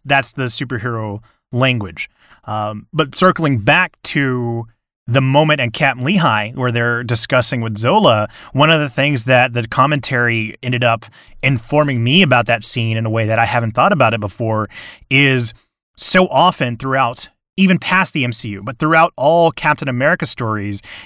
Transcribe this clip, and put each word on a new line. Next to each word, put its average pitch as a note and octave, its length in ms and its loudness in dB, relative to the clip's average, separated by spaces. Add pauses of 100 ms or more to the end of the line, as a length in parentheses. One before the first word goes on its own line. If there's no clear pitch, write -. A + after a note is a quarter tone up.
that's C#3 280 0
the C3+ 120 -4
superhero A2+ 760 -6 (300)
language. A#2+ 580 -2 (360)
Um, G#2+ 480 -8
but D3+ 200 -2
circling E3 460 4
back D#3+ 440 0
to A#2+ 640 -4 (420)
the C3 120 2
moment C#3+ 400 2
in A#2+ 100 -2
Camp B2+ 300 -2
Lehigh B2 500 0
where B2+ 180 -4
they're A#2+ 320 -2
discussing B2 600 0
with A2 160 -6
Zola, A#2+ 500 2 (240)
one D3 180 4
of D#3+ 120 4
the D3 80 -4
things C3+ 340 -2
that B2+ 300 2
the A#2 120 -2
commentary A#2+ 960 0
ended B2 220 -2
up A#2 220 0 (360)
informing C3+ 600 0
me C#3+ 180 4
about B2+ 260 4
that A#2 140 0
scene A2+ 360 -2
in A2+ 80 -4
a A2 40 -4
way A2 160 -2
that A2 140 0
I A#2 60 4
haven't A#2 260 -2
thought D#3 220 2
about B2 200 2
it A2+ 60 -4
before G#2+ 480 -4 (420)
is C3+ 440 2 (420)
so - 320 2
often C3+ 480 0
throughout, C3 540 -4 (260)
even F#3 240 2
past - 340 0
the C#3 120 -2
M A#2+ 80 -4
C - 160 -4
U, G2 120 -10
but A#2 180 -12
throughout E3 360 2
all E3 360 4
Captain D3+ 360 -2
America C#3 380 0
stories, G#2 560 -4 (240)